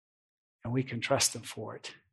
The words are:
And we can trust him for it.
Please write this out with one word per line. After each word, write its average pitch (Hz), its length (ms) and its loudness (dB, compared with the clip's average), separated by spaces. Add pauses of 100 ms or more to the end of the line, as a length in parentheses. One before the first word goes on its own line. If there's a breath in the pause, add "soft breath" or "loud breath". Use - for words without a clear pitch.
(640)
And 117 80 -4
we 131 100 4
can 120 180 -4
trust - 340 4
him 113 80 -8
for 110 340 -8
it. - 180 -12 (180)